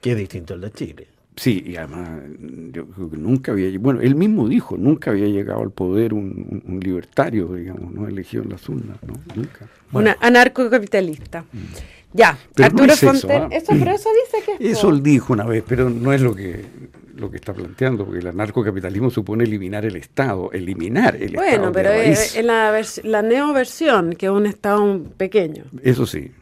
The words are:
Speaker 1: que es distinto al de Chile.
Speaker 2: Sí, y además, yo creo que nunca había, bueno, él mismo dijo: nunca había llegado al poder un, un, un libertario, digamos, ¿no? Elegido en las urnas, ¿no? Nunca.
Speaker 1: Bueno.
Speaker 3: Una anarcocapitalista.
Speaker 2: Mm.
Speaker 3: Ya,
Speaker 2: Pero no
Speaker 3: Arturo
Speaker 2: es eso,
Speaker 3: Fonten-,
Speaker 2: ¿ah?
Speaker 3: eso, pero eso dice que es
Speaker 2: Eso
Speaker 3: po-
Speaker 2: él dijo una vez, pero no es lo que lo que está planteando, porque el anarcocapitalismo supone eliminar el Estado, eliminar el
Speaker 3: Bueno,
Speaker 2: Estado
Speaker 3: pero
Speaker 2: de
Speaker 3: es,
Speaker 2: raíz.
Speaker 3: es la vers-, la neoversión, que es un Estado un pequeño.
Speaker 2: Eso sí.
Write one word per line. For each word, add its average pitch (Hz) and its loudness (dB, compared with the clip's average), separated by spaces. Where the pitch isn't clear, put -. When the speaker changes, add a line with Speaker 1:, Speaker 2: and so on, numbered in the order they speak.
Speaker 1:
que 123 -2
es 117 0
distinto 95 -10
al 87 -12
de 104 -12
Chile. - -12
Speaker 2:
Sí, 110 0
y 87 -10
además, 80 -12
yo 80 -12
creo 90 -12
que 76 -10
nunca 127 -2
había, 95 -2
bueno, 123 0
él 135 4
mismo 185 2
dijo: 151 0
nunca 135 0
había 101 2
llegado 101 -2
al 104 -4
poder 101 0
un, 107 -4
un, 101 -8
un 92 -6
libertario, 92 -4
digamos, 87 -12
¿no? 104 -8
Elegido 98 -8
en 104 -8
las - -14
urnas, 113 -8
¿no? - -12
Nunca. 110 -10
Speaker 1:
Bueno. 214 4
Speaker 3:
Una - 0
anarcocapitalista. 226 2
Speaker 2:
Mm. - -18
Speaker 3:
Ya, 175 6
Speaker 2:
Pero 147 6
no 254 6
Speaker 3:
Arturo 277 10
Speaker 2:
es - 4
eso, 269 4
Speaker 3:
Fonten-, 285 2
Speaker 2:
¿ah? 330 -4
Speaker 3:
eso, - 0
pero 349 2
eso 415 0
dice 440 -4
que 381 -4
es 226 0
Speaker 2:
Eso 214 4
Speaker 3:
po- 165 6
Speaker 2:
él 139 0
dijo 139 4
una 104 0
vez, 113 0
pero 127 0
no 120 0
es 135 2
lo 123 4
que 95 -10
lo 104 -10
que 95 -12
está - -10
planteando, 98 -2
porque 92 -6
el 87 -6
anarcocapitalismo 98 -2
supone 110 -2
eliminar 104 -4
el 101 -4
Estado, 95 -4
eliminar 95 0
el - -6
Speaker 3:
Bueno, 359 0
Speaker 2:
Estado 180 -2
Speaker 3:
pero 190 2
Speaker 2:
de 220 4
Speaker 3:
es, - 4
Speaker 2:
raíz. 214 -2
Speaker 3:
es 226 0
la 226 2
vers-, 214 -6
la 214 0
neoversión, 247 0
que 180 -6
es 190 0
un 208 2
Estado 208 0
un 196 0
pequeño. 190 -2
Speaker 2:
Eso 127 4
sí. - -10